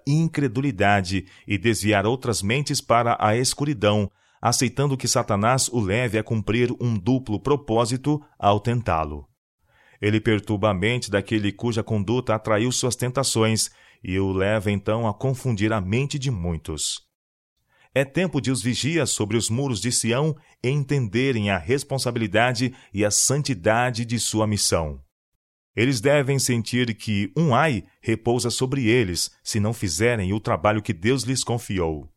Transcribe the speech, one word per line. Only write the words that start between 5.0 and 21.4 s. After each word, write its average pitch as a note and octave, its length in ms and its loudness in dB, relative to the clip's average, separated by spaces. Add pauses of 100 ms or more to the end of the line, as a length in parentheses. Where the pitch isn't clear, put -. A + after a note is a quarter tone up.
Satanás A#2 640 2
o A#2+ 100 -2
leve A2 380 0
a G#2+ 60 0
cumprir A#2 480 0 (100)
um A#2 160 0
duplo A2 420 0
propósito C3 840 0 (180)
ao G#2 200 4
tentá-lo. D#2+ 720 -2 (720)
Ele G#2 180 2
perturba G#2+ 520 0
a - 20 0
mente G#2+ 380 -2
daquele G2+ 400 0
cuja A2 320 -4
conduta A2 500 0
atraiu A2 380 0
suas B2 240 -2
tentações A2+ 760 0 (340)
e F#2 160 -2
o G2 140 0
leva G2+ 380 0
então A2 360 -2
a G#2 60 0
confundir A#2+ 580 -2
a A2 80 0
mente A#2+ 380 -2
de C3+ 140 -2
muitos. E2+ 800 -6 (840)
É C3+ 120 2
tempo D#3 340 -2
de C3+ 100 -2
os B2 140 -2
vigias C3+ 460 0
sobre G#2 260 -2
os A2 140 0
muros B2 320 -2
de B2 100 -2
Sião C3+ 440 0 (280)
entenderem B2+ 880 0